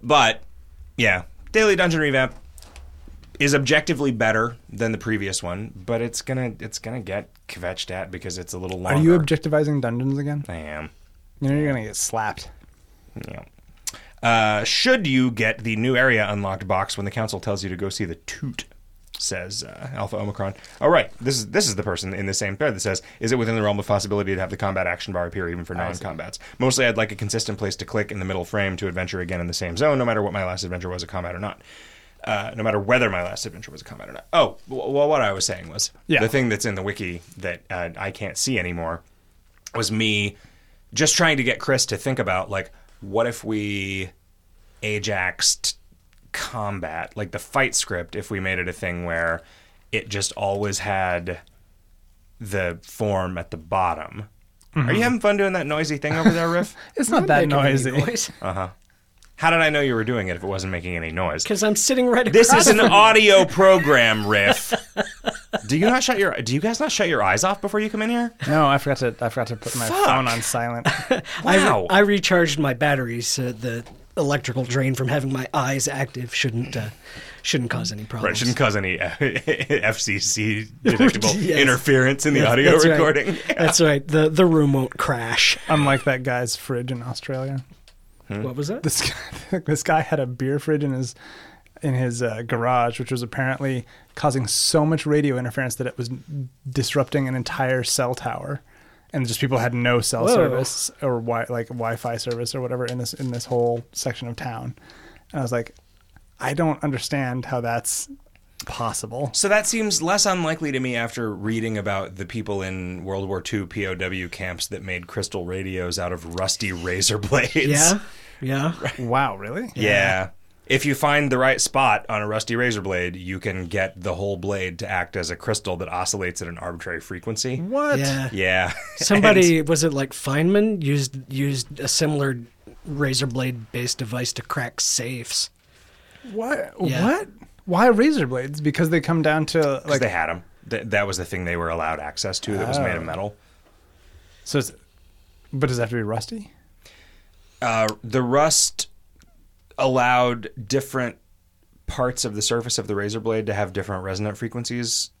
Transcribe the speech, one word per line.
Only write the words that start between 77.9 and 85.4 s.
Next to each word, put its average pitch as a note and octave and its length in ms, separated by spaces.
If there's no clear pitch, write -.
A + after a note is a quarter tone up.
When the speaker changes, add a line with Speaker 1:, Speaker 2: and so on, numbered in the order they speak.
Speaker 3:
any G#2+ 100
problems. G#2+ 300
Speaker 1:
Right, G#2+ 40
shouldn't A#2+ 200
cause A2 180
any, F#2+ 240
uh, F2+ 160
<laughs> - 60
F A2+ 800
C G2 180
C G#2+ 460
Speaker 3:
<laughs> - 80
Speaker 1:
detectable A#3+ 520
Speaker 3:
Yes. E3 260
Speaker 1:
interference C3 640
in D3 80
the C3+ 80
Speaker 3:
Yeah, A2+ 100
Speaker 1:
audio C3+ 200
Speaker 3:
that's D#3+ 140
right. E3 60
Speaker 1:
recording. D#3 460
<laughs> - 100
Speaker 3:
That's D#3+ 220
right. D3+ 260
The, D#3 220
the D#3 180
room D#3 280
won't C3 240
crash. A#2+ 600